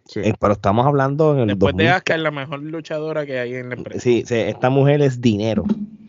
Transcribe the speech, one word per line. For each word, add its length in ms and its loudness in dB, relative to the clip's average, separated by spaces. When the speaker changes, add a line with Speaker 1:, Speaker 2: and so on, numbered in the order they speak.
Speaker 1:
sí. 140 -10
Speaker 2:
Eh, 180 0
pero 160 2
estamos 300 0
hablando 500 2
en 60 2
el 80 2
Speaker 3:
Después 280 2
de 80 2
Speaker 2:
dos 40 4
mil. 60 4
Speaker 3:
Asuka, 200 -2
es 60 -2
la 100 -2
mejor 300 -10
luchadora 640 -8
que 140 -6
hay 160 -6
en 160 -10
la 60 -8
empresa. 240 -10
Speaker 2:
Sí, 260 2
sí, 80 -2
esta 360 0
mujer 320 4
es 180 0
dinero. 440 2